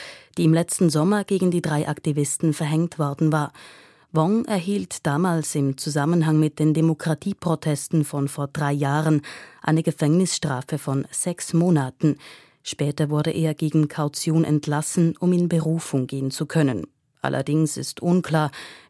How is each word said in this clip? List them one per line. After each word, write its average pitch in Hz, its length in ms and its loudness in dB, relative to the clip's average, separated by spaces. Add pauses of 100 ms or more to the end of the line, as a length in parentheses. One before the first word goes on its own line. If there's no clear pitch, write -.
(380)
die 170 60 0
im 160 100 6
letzten 170 380 2
Sommer 185 320 2
gegen 185 260 0
die 175 140 -2
drei 156 240 0
Aktivisten 147 680 0
verhängt 156 460 -2
worden 151 320 0
war. 151 200 0 (600)
Wong 185 340 2
erhielt 190 640 -4
damals 160 480 0
im 139 200 0
Zusammenhang 156 640 2
mit 151 200 2
den 151 160 4
Demokratieprotesten 160 1300 0
von 139 220 -4
vor 143 200 -6
drei 143 240 -2
Jahren 147 520 0 (400)
eine 160 180 2
Gefängnisstrafe 156 960 0
von 135 320 -4
sechs - 460 -6
Monaten. 156 640 2 (420)
Später 143 480 -2
wurde 151 220 0
er 160 240 -2
gegen 156 320 2
Kaution 156 560 0
entlassen, 151 720 0
um 180 160 2
in 175 160 2
Berufung 160 560 0
gehen 135 240 -4
zu 156 160 -4
können. 135 400 0 (380)
Allerdings 143 520 0
ist - 280 -10
unklar, 160 480 0 (380)